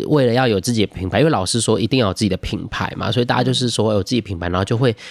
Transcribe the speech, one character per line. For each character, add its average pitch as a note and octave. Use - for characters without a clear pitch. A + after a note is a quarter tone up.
为 C#3
了 A2+
要 B2+
有 G2+
自 A#2+
己 A2
的 -
品 F2+
牌， F#2+
因 C#3
为 E3
老 G2+
师 A#2
说 A2
一 G#2+
定 -
要 A2
有 F#2
自 -
己 G#2+
的 F2+
品 -
牌 -
嘛， G2
所 B2+
以 B2
大 B2
家 B2
就 B2
是 B2
说 A2
有 G2+
自 -
己 A#2+
的 G#2+
品 F#2+
牌， F2
然 F2+
后 -
就 A2+
会 A#2+